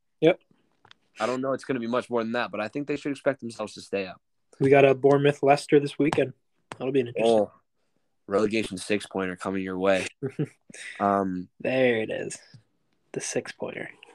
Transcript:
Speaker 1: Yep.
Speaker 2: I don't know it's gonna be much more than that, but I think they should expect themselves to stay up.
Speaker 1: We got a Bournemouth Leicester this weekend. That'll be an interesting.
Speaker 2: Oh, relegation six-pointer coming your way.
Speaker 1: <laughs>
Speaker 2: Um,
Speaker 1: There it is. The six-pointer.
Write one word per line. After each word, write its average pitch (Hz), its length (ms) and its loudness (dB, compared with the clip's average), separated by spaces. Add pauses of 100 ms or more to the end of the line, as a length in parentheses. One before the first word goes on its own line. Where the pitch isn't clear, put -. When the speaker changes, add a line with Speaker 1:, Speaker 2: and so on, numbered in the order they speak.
(220)
Speaker 1:
Yep. 160 180 4 (800)
Speaker 2:
I 110 60 0
don't 127 160 -2
know 135 100 -2
it's 127 140 -6
gonna 131 160 -2
be 117 60 -6
much 120 220 -2
more 120 140 0
than 113 100 -6
that, 120 160 -2
but 104 120 -6
I 107 80 -6
think 143 180 -8
they 147 80 -4
should 143 160 -6
expect 135 300 -2
themselves 113 320 -10
to 98 80 -16
stay 98 260 -6
up. - 140 -18 (400)
Speaker 1:
We 139 80 4
got 139 160 8
a 135 100 6
Bournemouth 139 480 2
Leicester 143 380 4
this 143 180 -8
weekend. 143 320 0 (460)
That'll 127 160 -4
be 135 80 4
an 120 60 -4
interesting. 113 320 4
Speaker 2:
Oh, 101 120 0 (760)
relegation 101 500 0
six-pointer 95 580 -4
coming 95 280 -4
your 95 140 -6
way. 92 300 2 (140)
Speaker 1:
<laughs> 135 160 -8 (640)
Speaker 2:
Um, 98 500 0 (100)
Speaker 1:
There 127 380 2
it 107 120 -4
is. - 280 -8 (760)
The - 100 -8
six-pointer. - 680 -8 (260)